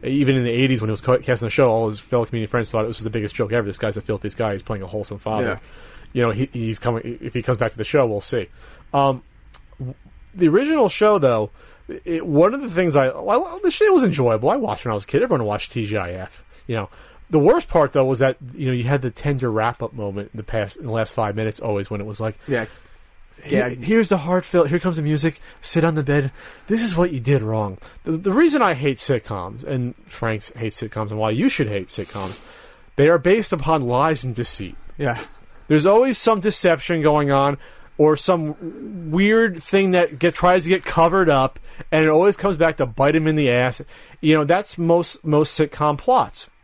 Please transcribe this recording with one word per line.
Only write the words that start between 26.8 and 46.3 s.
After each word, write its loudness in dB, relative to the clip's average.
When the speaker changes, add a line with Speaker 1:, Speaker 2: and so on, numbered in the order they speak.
Speaker 1:
is -2
what 2
you -6
did 2
wrong." -2
The, -2
the -2
reason 4
I 2
hate -2
sitcoms, -6
and -4
Frank -6
hates -8
sitcoms, -8
and -6
why 0
you 0
should -2
hate -6
sitcoms, -8
they 4
are 4
based 2
upon 0
lies 0
and -6
deceit. -8
Speaker 2:
Yeah. -4
Speaker 1:
There's 4
always 4
some 2
deception 0
going 4
on, 2
or 6
some -4
weird 2
thing 2
that 2
get, 2
tries 4
to -6
get 2
covered 4
up, 2
and 4
it 4
always 4
comes -2
back 2
to 0
bite 0
him 2
in 0
the 2
ass. 0
You 4
know, 4
that's 0
most, 0
most 2
sitcom 0
plots. 0